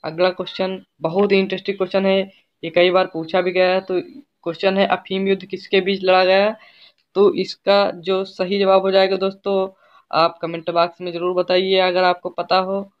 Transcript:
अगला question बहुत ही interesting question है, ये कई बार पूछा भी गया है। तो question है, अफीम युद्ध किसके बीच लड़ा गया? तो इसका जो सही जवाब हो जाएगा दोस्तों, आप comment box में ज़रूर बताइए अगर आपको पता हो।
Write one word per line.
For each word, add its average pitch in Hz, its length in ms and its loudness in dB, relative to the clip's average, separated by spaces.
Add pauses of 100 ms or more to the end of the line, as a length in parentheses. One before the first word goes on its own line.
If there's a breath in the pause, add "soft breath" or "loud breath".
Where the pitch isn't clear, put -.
अगला 165 260 -2
question 185 420 -6 (300)
बहुत 190 300 0
ही 196 80 4
interesting 190 380 -4
question 190 280 -2
है, 190 140 2 (440 soft breath)
ये 165 60 -8
कई 175 220 4
बार 185 160 2
पूछा 165 340 -4
भी 180 100 -2
गया 185 180 2
है। 190 120 0
तो 185 180 -4 (440)
question 190 340 -2
है, 196 100 4
अफीम 190 400 -2
युद्ध 190 180 -2
किसके - 360 -2
बीच 190 220 -2
लड़ा 185 220 4
गया? 196 300 2 (600 soft breath)
तो 196 200 4
इसका 196 640 0
जो 190 280 -4
सही 190 340 -4
जवाब 190 220 4
हो 190 100 0
जाएगा 190 260 2
दोस्तों, 196 500 -2 (440 soft breath)
आप 165 260 0
comment 165 320 -8
box 170 320 -2
में 175 100 -10
ज़रूर 175 240 -4
बताइए 185 440 0
अगर 185 240 2
आपको 180 280 0
पता 180 280 -2
हो। 196 220 -4 (200)